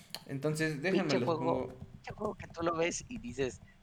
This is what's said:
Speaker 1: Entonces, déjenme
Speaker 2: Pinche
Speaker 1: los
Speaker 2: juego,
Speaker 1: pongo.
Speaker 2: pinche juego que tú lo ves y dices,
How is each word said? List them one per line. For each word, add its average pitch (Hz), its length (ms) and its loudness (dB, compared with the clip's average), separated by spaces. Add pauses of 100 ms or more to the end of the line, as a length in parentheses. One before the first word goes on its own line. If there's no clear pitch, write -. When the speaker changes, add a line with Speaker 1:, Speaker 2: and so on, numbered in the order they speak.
(260)
Speaker 1:
Entonces, 151 560 0
déjenme 160 340 4
Speaker 2:
Pinche - 20 6
Speaker 1:
los 165 140 4
Speaker 2:
juego, - 0 -
Speaker 1:
pongo. 131 400 0 (180)
Speaker 2:
pinche - 220 -10
juego 214 240 -4
que - 120 -14
tú - 140 -6
lo 165 140 2
ves 165 320 0
y 123 100 -8
dices, 123 420 -2 (220)